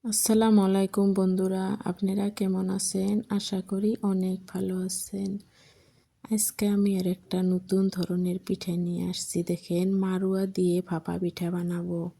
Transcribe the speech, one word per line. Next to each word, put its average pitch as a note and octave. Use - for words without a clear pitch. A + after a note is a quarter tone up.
আসসালামু A3
আলাইকুম G3
বন্ধুরা, F#3+
আপনারা F#3+
কেমন F#3+
আছেন? G3
আশা G3+
করি G3
অনেক F#3
ভালো F#3
আছেন। G3
আজকে -
আমি G3+
আর F#3
একটা F3+
নতুন F#3
ধরনের F3+
পিঠা F3+
নিয়ে F3
আসছি। -
দেখেন, F3
মাড়ুয়া F#3+
দিয়ে F3+
ভাপা E3+
পিঠা F3
বানাবো। F3